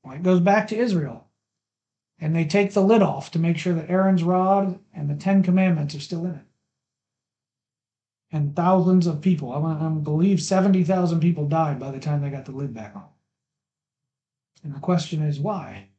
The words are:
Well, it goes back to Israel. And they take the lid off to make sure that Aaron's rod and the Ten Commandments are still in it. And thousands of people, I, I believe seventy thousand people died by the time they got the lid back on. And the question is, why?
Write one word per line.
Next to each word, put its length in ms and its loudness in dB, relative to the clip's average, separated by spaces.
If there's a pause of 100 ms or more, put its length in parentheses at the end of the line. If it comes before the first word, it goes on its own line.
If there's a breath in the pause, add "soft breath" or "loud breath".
Well, 120 -16
it 80 -10
goes 160 4
back 300 2
to 80 -6
Israel. 480 -2 (920)
And 160 -2
they 100 2
take 280 2
the 80 2
lid 220 6
off 280 -4
to 80 -2
make 180 0
sure 160 -2
that 180 -4
Aaron's 320 2
rod 560 2 (140)
and 160 -6
the 60 -4
Ten 280 2
Commandments 500 2
are 60 -10
still 260 -6
in 60 -4
it. 140 -14 (1900)
And 240 -2
thousands 500 4
of 160 -2
people, 300 0
I, 340 -4
I 40 -2
believe 520 0
seventy 420 2
thousand 360 0
people 280 0
died 320 0
by 120 -10
the 80 -10
time 220 -4
they 80 -6
got 160 -10
the 60 -14
lid 220 -8
back 220 -14
on. 120 -18 (1600)
And 100 -10
the 60 -14
question 420 -2
is, 180 -2
why? 600 -8